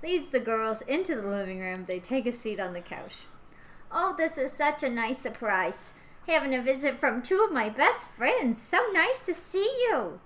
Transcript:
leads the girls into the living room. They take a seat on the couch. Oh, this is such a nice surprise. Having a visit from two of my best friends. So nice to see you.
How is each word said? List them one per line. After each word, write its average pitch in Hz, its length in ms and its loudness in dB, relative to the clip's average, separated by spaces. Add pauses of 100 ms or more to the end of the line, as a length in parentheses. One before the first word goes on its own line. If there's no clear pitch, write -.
leads 330 280 -2
the 262 100 2
girls 220 440 -2
into 339 320 0
the 208 120 -4
living 196 320 -4
room. 185 260 -6
They 180 140 -4
take 247 260 -2
a 240 60 0
seat 214 280 -6
on 180 140 -4
the 175 80 -8
couch. - 440 -14 (680)
Oh, 370 260 2
this 320 200 2
is 269 140 -2
such 294 300 0
a 277 80 0
nice 233 300 -2
surprise. 196 720 -2 (340)
Having 277 280 2
a 254 60 0
visit 269 360 2
from 247 240 2
two 381 220 4
of 403 80 4
my 233 180 2
best 277 400 2
friends. 262 520 2
So - 180 2 (120)
nice 392 340 2
to 359 80 -2
see 392 360 0 (180)
you. 208 380 0